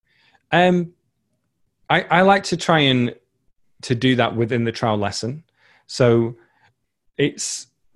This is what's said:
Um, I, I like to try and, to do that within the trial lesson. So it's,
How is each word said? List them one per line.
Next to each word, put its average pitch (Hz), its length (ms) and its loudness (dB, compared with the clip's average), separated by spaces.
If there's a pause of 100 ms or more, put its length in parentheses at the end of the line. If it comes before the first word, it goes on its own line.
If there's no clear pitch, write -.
(520)
Um, 175 400 2 (1000)
I, 170 120 2
I 175 200 2
like 196 220 4
to - 120 -4
try 165 220 0
and, 127 360 2 (680)
to - 120 -2
do 127 220 0
that 113 180 0
within 117 300 -2
the 113 80 -2
trial 110 240 -2
lesson. 110 480 -6 (420)
So 117 500 2 (800)
it's, - 520 -6 (280)